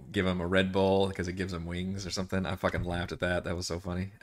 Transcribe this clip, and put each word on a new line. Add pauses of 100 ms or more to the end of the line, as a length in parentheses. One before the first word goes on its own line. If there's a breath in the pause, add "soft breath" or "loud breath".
(120)
give
him
a
Red
Bull
'cause
it
gives
him
wings
or
something?
I
fucking
laughed
at
that.
That
was
so
funny.